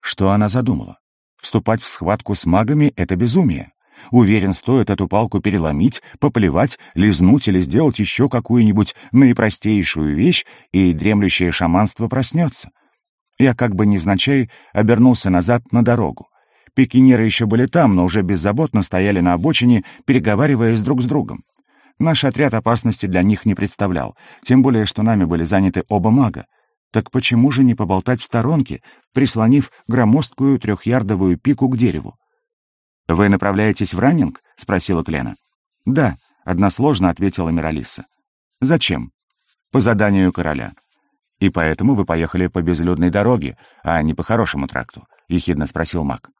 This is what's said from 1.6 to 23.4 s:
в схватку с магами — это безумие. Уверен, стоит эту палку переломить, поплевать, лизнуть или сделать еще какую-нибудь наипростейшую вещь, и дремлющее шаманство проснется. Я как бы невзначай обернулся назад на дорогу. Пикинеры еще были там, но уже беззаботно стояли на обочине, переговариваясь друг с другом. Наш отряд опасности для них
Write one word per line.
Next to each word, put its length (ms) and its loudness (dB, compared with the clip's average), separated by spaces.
в 60 -12
схватку 480 -4
с 100 -4
магами — 520 2
это 200 -2
безумие. 560 0
Уверен, 420 4
стоит 380 0
эту 180 -2
палку 320 -2
переломить, 600 -2
поплевать, 600 0
лизнуть 540 4
или 120 0
сделать 380 0
еще 300 -2
какую-нибудь 680 2
наипростейшую 1040 2
вещь, 280 0
и 200 4
дремлющее 580 0
шаманство 580 0
проснется. 640 -4
Я 160 2
как 200 -2
бы 120 2
невзначай 640 0
обернулся 580 4
назад 420 0
на 120 2
дорогу. 440 -2
Пикинеры 500 4
еще 220 0
были 200 2
там, 280 2
но 100 2
уже 180 0
беззаботно 600 -2
стояли 380 0
на 140 2
обочине, 500 2
переговариваясь 800 0
друг 200 -2
с 40 -4
другом. 380 -6
Наш 260 0
отряд 300 -2
опасности 520 -2
для 160 0
них 220 2